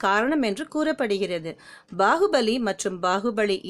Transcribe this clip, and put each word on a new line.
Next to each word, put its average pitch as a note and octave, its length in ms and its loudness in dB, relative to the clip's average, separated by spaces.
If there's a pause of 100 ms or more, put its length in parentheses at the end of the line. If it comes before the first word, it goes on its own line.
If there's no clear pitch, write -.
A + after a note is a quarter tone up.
காரணம் A#3 460 2
என்று G#3 160 -4 (100)
கூறப்படுகிறது. G3+ 760 -2 (500)
பாகுபலி B3+ 540 4 (120)
மற்றும் F#3+ 400 -4
பாகுபலி G3+ 500 0 (140)